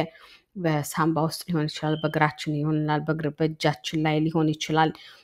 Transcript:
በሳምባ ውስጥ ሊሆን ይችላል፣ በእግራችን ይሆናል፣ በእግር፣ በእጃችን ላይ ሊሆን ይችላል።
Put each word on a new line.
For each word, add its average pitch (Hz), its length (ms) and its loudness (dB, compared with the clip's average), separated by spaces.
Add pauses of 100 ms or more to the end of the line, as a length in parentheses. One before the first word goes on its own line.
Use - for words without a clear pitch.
(560)
በሳምባ 160 640 0
ውስጥ 160 200 -2
ሊሆን 156 240 0
ይችላል፣ 156 300 -2
በእግራችን 151 580 0
ይሆናል፣ 151 480 0
በእግር፣ 156 280 -2
በእጃችን 156 720 -2
ላይ 156 180 2
ሊሆን 160 300 2
ይችላል። 156 420 2 (320)